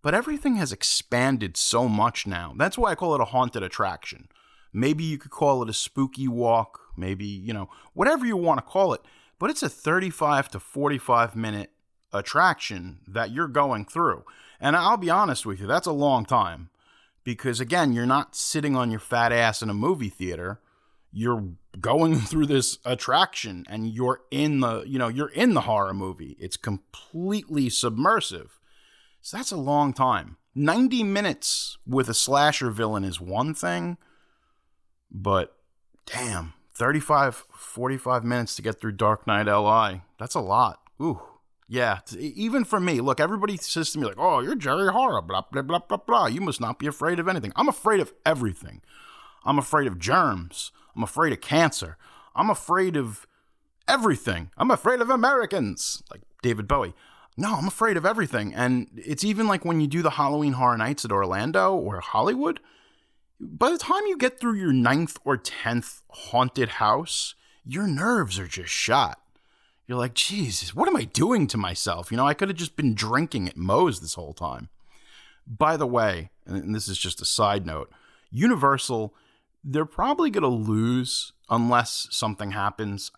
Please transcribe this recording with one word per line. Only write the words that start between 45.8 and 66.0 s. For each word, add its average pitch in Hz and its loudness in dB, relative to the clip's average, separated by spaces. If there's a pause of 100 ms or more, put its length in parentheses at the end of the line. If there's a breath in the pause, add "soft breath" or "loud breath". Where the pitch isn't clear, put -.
blah. 226 2
You 127 -2
must 175 -4
not 117 -6
be 139 -4
afraid 151 -2
of 170 -2
anything." 180 -4
I'm - 2
afraid 214 2
of - -4 (120)
everything. 127 -2 (640 loud breath)
I'm 143 2
afraid 143 2
of 92 -4
germs. 101 0 (240 soft breath)
I'm 110 -2
afraid 151 0
of 107 -4
cancer. 147 0 (400 loud breath)
I'm 196 2
afraid 185 0
of 113 -6 (640)
everything. 120 0
"I'm 247 2
afraid 247 2
of 233 0
Americans," 233 0
like - -18 (180)
David 107 -2
Bowie. 113 0 (440 soft breath)
No, 202 -2
I'm 180 -2
afraid 220 0
of 165 0
everything. 156 0
And 123 0
it's 139 -6
even 214 2
like 190 0
when 170 2
you 151 4
do 160 0
the 160 2
Halloween 147 0
Horror 123 4
Nights 123 -2
at 113 -8
Orlando 110 2
or 101 -4
Hollywood, 254 0 (800 soft breath)
by - 0
the 339 2
time 392 0
you 370 0
get 254 0
through 233 0
your 180 2
ninth 131 2
or 139 2
tenth - -4